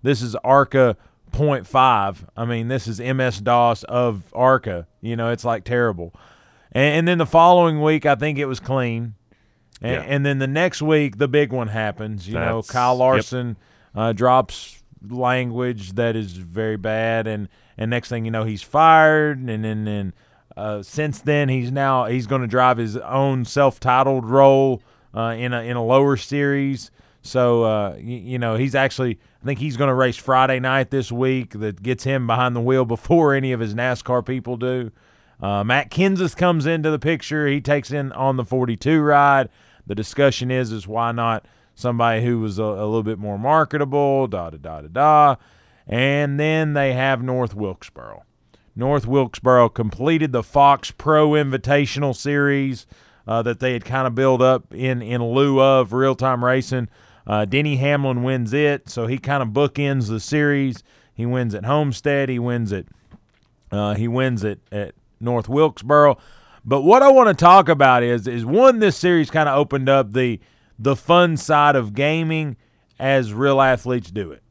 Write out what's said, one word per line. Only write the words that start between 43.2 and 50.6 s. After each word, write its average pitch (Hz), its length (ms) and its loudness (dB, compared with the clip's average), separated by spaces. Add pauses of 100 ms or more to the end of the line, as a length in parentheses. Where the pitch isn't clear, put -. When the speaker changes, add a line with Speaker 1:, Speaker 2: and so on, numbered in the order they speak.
Speaker 1:
marketable, 139 880 0
da, 87 240 -8
da, 78 60 -20
da, 78 240 -14
da, 73 60 -18
da. 147 480 4 (520)
And 139 520 -2
then 156 340 0
they 139 200 0
have 131 300 -2
North 127 320 -4
Wilkesboro. 71 680 -12 (520)
North 131 320 -2
Wilkesboro 127 600 4
completed 143 640 -2
the 117 120 -2
Fox 139 480 2